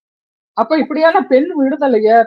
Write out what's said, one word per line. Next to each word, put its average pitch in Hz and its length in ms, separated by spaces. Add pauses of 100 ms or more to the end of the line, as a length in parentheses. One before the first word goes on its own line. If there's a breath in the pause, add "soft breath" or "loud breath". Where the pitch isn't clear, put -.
(560)
அப்ப 233 220
இப்படியான 311 480
பெண் 285 260
விடுதலைய, 262 760